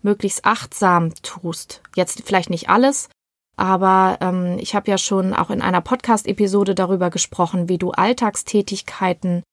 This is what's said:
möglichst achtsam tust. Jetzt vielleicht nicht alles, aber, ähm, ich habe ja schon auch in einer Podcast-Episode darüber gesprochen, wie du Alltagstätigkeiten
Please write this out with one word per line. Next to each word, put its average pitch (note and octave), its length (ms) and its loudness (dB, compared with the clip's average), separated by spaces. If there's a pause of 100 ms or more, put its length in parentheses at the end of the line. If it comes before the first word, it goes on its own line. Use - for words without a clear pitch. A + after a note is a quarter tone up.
möglichst G3+ 440 -2
achtsam F3 680 2 (100)
tust. - 580 -12 (120)
Jetzt - 300 -2
vielleicht F#3 260 -2
nicht E3+ 200 -6
alles, A#3 400 4 (480)
aber, F#3+ 640 4
ähm, F3+ 360 -2
ich - 160 -8
habe G3+ 160 -2
ja G3 80 2
schon F#3+ 360 0
auch - 160 0
in - 120 -2
einer F3+ 200 2
Podcast-Episode G3+ 920 0
darüber F3+ 360 0
gesprochen, F3 580 -2
wie F3+ 100 0
du F3+ 140 -2
Alltagstätigkeiten G3 1600 -2